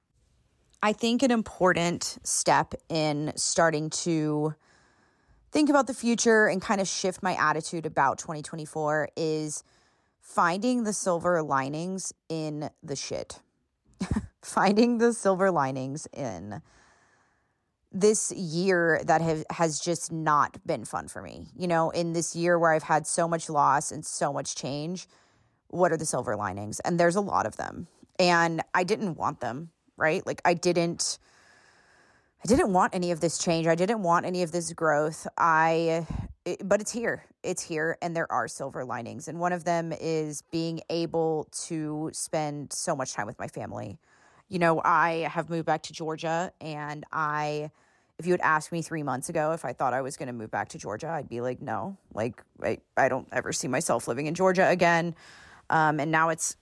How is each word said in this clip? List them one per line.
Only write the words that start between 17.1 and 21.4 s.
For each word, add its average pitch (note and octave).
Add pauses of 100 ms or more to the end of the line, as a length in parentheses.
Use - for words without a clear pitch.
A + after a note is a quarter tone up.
this G#3
year E3+
that D#3+
have, D#3+
has E3
just E3+
not D3+
been C3
fun -
for -
me. D2+ (100)